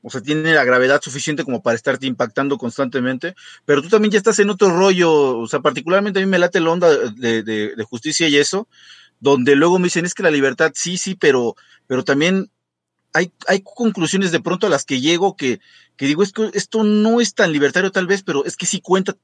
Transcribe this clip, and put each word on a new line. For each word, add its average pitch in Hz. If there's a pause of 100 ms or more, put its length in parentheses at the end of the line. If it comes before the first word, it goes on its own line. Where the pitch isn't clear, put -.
o 113
sea, 131
tiene 156
la 139
gravedad 127
suficiente 139
como 123
para 117
estarte 131
impactando 131
constantemente, 131 (300)
pero 143
tú 165
también 214
ya 208
estás 208
en 202
otro 196
rollo, 165
o 113
sea, 151
particularmente 185
a 190
mí 196
me 185
late 175
la 165
onda 175 (220)
de, 117
de, 107
de 113
justicia 151
y 143
eso, 185 (540)
donde 135
luego 175
me 180
dicen, 175
"Es 175
que 196
la 165
libertad, 135
sí, 180
sí, 190
pero, 131 (320)
pero 127
también 170 (640)
hay, 170 (160)
hay 196
conclusiones 190
de 160
pronto 180
a -
las 139
que 131
llego 170
que, 123 (340)
que 135
digo, 151
es 196
que 220
esto 214
no 214
es 220
tan 180
libertario 147
tal 185
vez, 190
pero 143
es -
que 180
sí -
cuenta 190